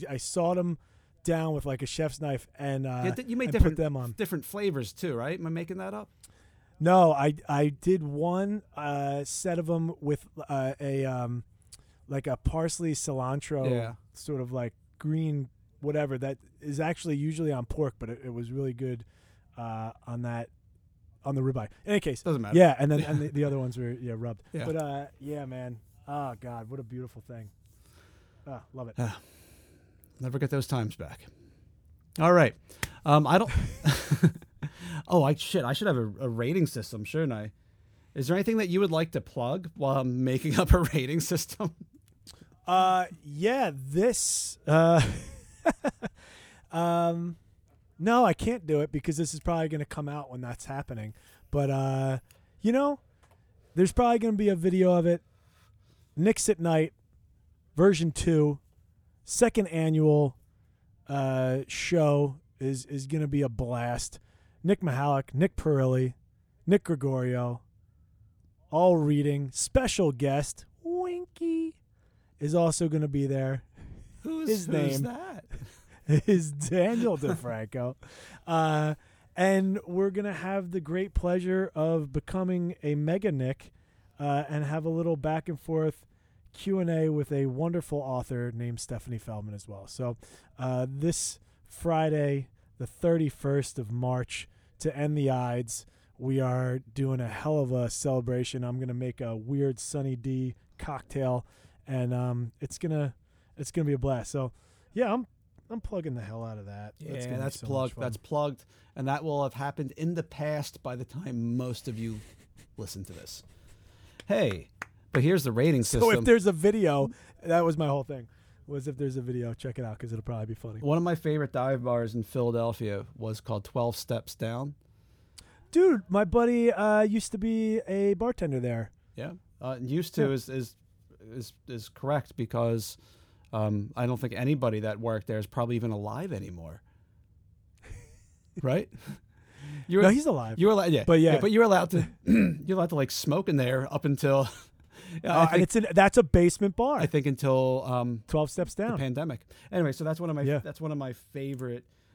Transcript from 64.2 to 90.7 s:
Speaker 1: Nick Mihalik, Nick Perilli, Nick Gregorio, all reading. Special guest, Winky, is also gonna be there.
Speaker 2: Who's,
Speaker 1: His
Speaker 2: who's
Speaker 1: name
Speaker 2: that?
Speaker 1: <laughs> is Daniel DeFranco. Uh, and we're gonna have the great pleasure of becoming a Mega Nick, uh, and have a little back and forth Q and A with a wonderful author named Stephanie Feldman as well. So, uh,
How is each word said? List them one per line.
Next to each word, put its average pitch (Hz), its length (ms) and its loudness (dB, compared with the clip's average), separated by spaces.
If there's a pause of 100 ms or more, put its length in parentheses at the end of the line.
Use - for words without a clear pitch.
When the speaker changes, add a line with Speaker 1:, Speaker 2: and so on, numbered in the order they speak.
Speaker 1:
Nick 190 180 2
Mihalik, 139 520 0
Nick 160 220 2
Perilli, 127 580 2 (540)
Nick 196 160 4
Gregorio, 123 800 -2 (1080)
all 175 280 6
reading. 147 560 2
Special 208 580 2
guest, 139 540 -2 (180)
Winky, 339 920 -4 (640)
is 147 140 -2
also 170 360 2
gonna 151 180 0
be 139 180 0
there. 135 380 -2 (600)
Speaker 2:
Who's, 320 260 -4
Speaker 1:
His 196 160 0
Speaker 2:
who's 139 360 0
Speaker 1:
name - 20 -
Speaker 2:
that? 277 420 -10 (640)
Speaker 1:
<laughs> 147 200 4
is 170 240 4
Daniel 185 680 0
DeFranco. 123 760 -4 (500)
Uh, 156 500 2 (420)
and 190 500 2
we're 185 220 0
gonna 202 240 -4
have 185 380 -6
the 180 100 -4
great 180 320 -4
pleasure 185 600 0
of 156 380 0
becoming 180 720 -2
a 147 120 0
Mega 175 360 0
Nick, 131 400 -4 (480)
uh, 143 300 0
and 151 160 -4
have 151 180 -4
a 165 60 -2
little 165 260 0
back 156 320 -2
and 147 100 -6
forth 156 480 -2 (460)
Q 190 280 -2
and 170 100 0
A 160 180 2
with 151 240 0
a 139 140 0
wonderful 151 540 -2
author 123 540 -4
named 120 280 -6
Stephanie 120 380 -10
Feldman 107 360 -10
as 101 140 -16
well. 98 180 -16
So, 104 300 -6 (400)
uh, 131 320 -2